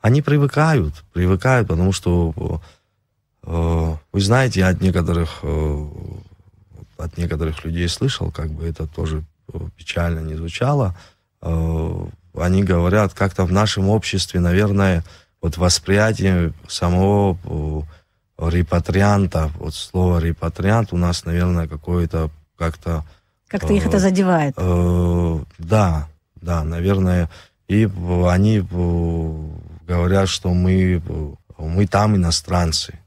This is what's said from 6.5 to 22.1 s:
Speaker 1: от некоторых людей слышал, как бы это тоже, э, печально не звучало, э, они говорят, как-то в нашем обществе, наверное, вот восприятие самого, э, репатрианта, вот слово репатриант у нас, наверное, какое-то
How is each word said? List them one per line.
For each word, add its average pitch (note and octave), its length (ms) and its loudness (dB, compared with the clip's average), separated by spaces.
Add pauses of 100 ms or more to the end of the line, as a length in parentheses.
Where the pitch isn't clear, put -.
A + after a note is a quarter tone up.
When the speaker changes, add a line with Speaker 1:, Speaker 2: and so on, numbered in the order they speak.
Speaker 1:
от - 200 -10
некоторых D#2+ 460 -4
людей E2+ 240 -2
слышал, E2+ 420 -2
как D#2 200 -8
бы D2+ 160 -8
это D#2+ 200 -6
тоже, D#2 380 -6 (280)
э, - 60 -10 (180)
печально E2+ 440 -4
не D#2+ 160 -8
звучало, F#2+ 580 -2 (480)
э, E2 640 -2 (280)
они F#2 300 2
говорят, F#2 500 2
как-то G2 300 0
в F2 80 0
нашем G2 360 2
обществе, F#2+ 520 0
наверное, F#2+ 640 2 (360)
вот E2 160 -4
восприятие F#2+ 960 2 (160)
самого, F#2+ 760 2
э, D#2 380 -4 (680)
репатрианта, F2 1080 2
вот D#2 160 -8
слово F2+ 460 0
репатриант E2+ 720 -2
у F2+ 40 -2
нас, F2 280 0
наверное, F2 420 0
какое-то D#2+ 640 -2 (260)